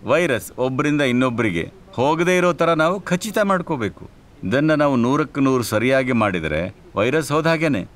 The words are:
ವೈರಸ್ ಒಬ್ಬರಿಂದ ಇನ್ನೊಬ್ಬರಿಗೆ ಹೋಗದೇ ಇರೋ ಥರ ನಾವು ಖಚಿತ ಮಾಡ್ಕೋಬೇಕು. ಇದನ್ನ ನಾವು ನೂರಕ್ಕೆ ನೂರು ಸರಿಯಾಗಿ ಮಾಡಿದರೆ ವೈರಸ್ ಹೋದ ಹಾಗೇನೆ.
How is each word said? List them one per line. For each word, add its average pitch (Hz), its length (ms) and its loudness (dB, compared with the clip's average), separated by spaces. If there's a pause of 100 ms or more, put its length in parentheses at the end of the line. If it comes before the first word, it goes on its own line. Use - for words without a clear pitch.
ವೈರಸ್ 135 540 0
ಒಬ್ಬರಿಂದ 143 440 0
ಇನ್ನೊಬ್ಬರಿಗೆ 120 720 0 (200)
ಹೋಗದೇ 160 460 0
ಇರೋ 175 160 2
ಥರ 165 200 0
ನಾವು 165 280 0
ಖಚಿತ 180 420 -4
ಮಾಡ್ಕೋಬೇಕು. 165 640 -2 (340)
ಇದನ್ನ 139 300 2
ನಾವು 147 220 2
ನೂರಕ್ಕೆ 135 460 0
ನೂರು 131 220 2
ಸರಿಯಾಗಿ 127 480 0
ಮಾಡಿದರೆ 90 640 0 (200)
ವೈರಸ್ 135 360 0
ಹೋದ 156 160 0
ಹಾಗೇನೆ. 151 480 0